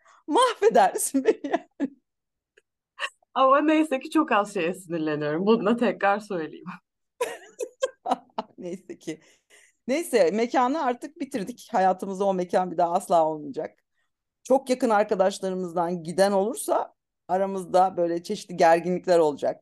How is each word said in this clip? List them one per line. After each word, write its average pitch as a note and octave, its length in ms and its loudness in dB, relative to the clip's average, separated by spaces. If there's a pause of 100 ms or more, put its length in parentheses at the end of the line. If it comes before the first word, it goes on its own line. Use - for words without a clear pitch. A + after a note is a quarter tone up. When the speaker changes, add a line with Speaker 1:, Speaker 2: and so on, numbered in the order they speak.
(260)
Speaker 1:
Mahvedersin D#4+ 960 2
beni - 200 0
yani. - 460 -6 (1400)
Speaker 2:
Ama C4+ 260 6
neyse D#4 400 2
ki D#4 100 -14
çok D4+ 220 2
az G3+ 220 0
şeye F3+ 200 -2
sinirleniyorum. D#3 720 -4
Bunu A3 200 2
da A#3 100 2
tekrar G3+ 420 0
söyleyeyim. F3 460 -10 (1400)
Speaker 1:
<laughs> - 540 -8
Neyse F3+ 400 -14
ki. D#3 220 -12 (680)
Neyse, B3 420 2
mekanı A#3+ 540 0
artık C#4 360 -6
bitirdik. A#3+ 520 -8
Hayatımızda F#3+ 520 0
o G3 100 2
mekan F3+ 360 -2
bir E3 60 -10
daha E3+ 160 2
asla F3 340 2
olmayacak. D3+ 520 -8 (640)
Çok C4 260 2
yakın B3+ 200 0
arkadaşlarımızdan F#3 1120 -2
giden F#3 300 0
olursa G#3+ 600 -2 (340)
aramızda F#3 680 0
böyle E3+ 260 -2
çeşitli F#3 340 -8
gerginlikler E3+ 640 4
olacak, C#3+ 440 0